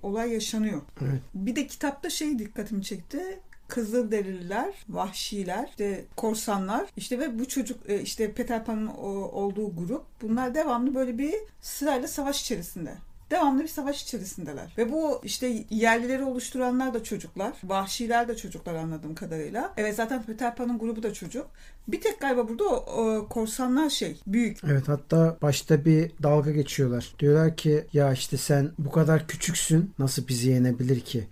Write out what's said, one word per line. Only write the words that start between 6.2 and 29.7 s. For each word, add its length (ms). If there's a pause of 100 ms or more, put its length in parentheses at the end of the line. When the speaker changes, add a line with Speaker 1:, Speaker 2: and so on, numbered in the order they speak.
Speaker 1:
işte 220
ve 200
bu 80
çocuk, 420
e, 120
işte 320
Peter 320
Pan'ın 220
o-, 440
olduğu 440
grup. 280 (180)
Bunlar 340
devamlı 400
böyle 220
bir 160 (280)
sırayla 460
savaş 340
içerisinde. 520 (380)
Devamlı 320
bir 40
savaş 360
içerisindeler. 720
Ve 140
bu 320
işte 460
yerlileri 540
oluşturanlar 680
da 100
çocuklar. 500 (100)
Vahşiler 640
de 100
çocuklar 380
anladığım 400
kadarıyla. 600
Evet, 180
zaten 280
Peter 320
Pan'ın 240
grubu 240
da 100
çocuk. 340 (400)
Bir 140
tek 200
galiba 280
burada 140
o, 120
o 540
korsanlar 600
şey, 380
büyük. 360
Speaker 2:
Evet, 240
hatta 540
başta 440
bir 260 (120)
dalga 280
geçiyorlar. 680
Diyorlar 380
ki, 260 (100)
"Ya 200
işte 240
sen 420
bu 120
kadar 360
küçüksün, 720